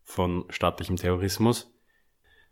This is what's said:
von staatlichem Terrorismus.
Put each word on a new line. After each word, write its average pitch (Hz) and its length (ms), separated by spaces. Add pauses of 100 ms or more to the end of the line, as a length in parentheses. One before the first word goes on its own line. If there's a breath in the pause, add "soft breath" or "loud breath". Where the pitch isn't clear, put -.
von 90 460
staatlichem - 480
Terrorismus. 92 800 (760)